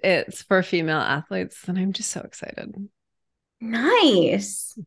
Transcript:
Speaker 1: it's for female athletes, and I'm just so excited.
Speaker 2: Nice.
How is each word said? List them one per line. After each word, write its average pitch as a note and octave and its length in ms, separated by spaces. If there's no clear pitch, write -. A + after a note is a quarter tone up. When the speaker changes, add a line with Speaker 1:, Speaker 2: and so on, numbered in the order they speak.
Speaker 1:
it's - 400
for F#3+ 220
female D#3+ 340
athletes, F3+ 720
and F#3 100
I'm F#3+ 140
just - 180
so - 120
excited. - 520
Speaker 2:
Nice. A3+ 1160